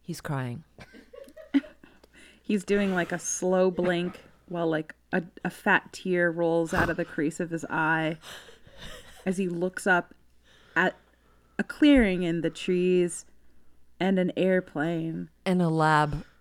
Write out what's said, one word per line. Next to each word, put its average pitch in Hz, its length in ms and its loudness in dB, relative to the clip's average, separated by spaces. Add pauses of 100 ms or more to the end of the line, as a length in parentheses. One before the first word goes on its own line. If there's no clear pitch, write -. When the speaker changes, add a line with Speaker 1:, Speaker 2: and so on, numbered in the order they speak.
Speaker 1:
He's - 180 -12
crying. 131 440 -6 (880)
Speaker 2:
<laughs> 277 80 2 (800)
He's 208 220 -2
doing, 202 300 0
like, 170 180 -2
a 165 60 -4
slow 185 520 2
blink 180 500 -2 (260)
while, 170 200 -4
like, 160 280 -4 (180)
a, 180 100 0 (220)
a 180 60 -2
fat - 420 0
tear 175 380 0
rolls 165 420 0
out 170 160 0
of 160 80 -2
the 170 80 -4
crease 165 360 -4
of 170 100 -4
his 165 160 -6
eye 160 500 0 (1080)
as 185 100 -2
he 190 120 -2
looks 175 380 -4
up 180 280 2 (600)
at 175 220 2 (640)
a - 40 -4
clearing 226 600 4
in 170 180 0
the 165 100 -2
trees 180 760 0 (760)
and 185 180 2
an 185 180 2
airplane 170 920 -2 (160)
Speaker 1:
And 180 160 2
a 170 80 4
lab 156 560 2 (160)